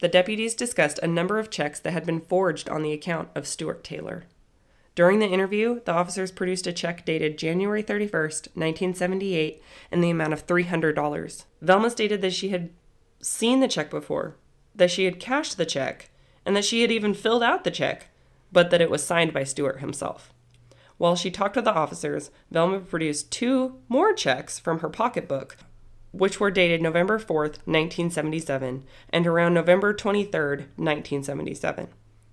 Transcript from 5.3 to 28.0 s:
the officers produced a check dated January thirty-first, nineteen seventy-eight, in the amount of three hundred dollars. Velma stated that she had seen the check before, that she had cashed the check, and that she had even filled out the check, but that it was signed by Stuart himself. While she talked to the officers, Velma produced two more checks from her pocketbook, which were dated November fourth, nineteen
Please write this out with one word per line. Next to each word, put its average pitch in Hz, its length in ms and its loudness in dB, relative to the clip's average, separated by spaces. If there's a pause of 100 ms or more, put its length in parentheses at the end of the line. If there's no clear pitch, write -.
the 180 80 -2
officers 180 400 -2
produced 185 340 -4
a 175 60 -4
check 175 320 -6
dated 156 340 -2
January 196 440 0
thirty-first, 208 760 -4
nineteen 170 380 -2
seventy-eight, 180 680 -2 (300)
in 175 80 2
the 170 100 4
amount 160 220 0
of 147 80 -4
three 175 240 0
hundred 160 320 0
dollars. 147 480 -4 (160)
Velma 196 300 4
stated 208 320 0
that 185 120 0
she 190 140 -4
had 180 220 -4 (500)
seen 247 400 2
the 254 80 4
check 151 200 -2
before, 151 480 -6 (380)
that 180 160 6
she 190 140 0
had 180 160 -2
cashed 285 360 -4
the 170 80 0
check, 135 460 -6 (340)
and 202 120 2
that 202 80 0
she 233 180 2
had 233 80 4
even 214 240 0
filled 233 280 2
out 320 200 2
the 165 80 0
check, - 380 -4 (420)
but 175 200 4
that 175 100 6
it 165 100 4
was - 160 -2
signed 170 260 2
by 139 120 -2
Stuart 139 340 -2
himself. - 560 -10 (640)
While 170 160 4
she 180 160 -4
talked 196 240 -4
to 240 80 0
the 220 100 2
officers, 151 600 -4 (180)
Velma 180 300 2
produced 160 500 -4
two 254 460 0 (120)
more 349 240 4
checks - 460 -2
from 165 220 -2
her 160 80 -4
pocketbook, 175 680 -4 (560)
which 190 260 2
were 202 120 4
dated 175 300 4
November 170 380 2
fourth, 151 480 -2
nineteen 170 440 0